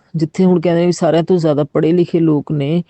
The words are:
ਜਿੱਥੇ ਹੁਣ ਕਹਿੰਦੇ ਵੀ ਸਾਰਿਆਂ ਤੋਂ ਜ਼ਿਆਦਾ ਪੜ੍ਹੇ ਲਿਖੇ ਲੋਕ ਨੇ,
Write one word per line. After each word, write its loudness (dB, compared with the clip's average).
ਜਿੱਥੇ -2
ਹੁਣ 4
ਕਹਿੰਦੇ 0
ਵੀ 2
ਸਾਰਿਆਂ 0
ਤੋਂ 0
ਜ਼ਿਆਦਾ 0
ਪੜ੍ਹੇ -2
ਲਿਖੇ 0
ਲੋਕ 0
ਨੇ, -4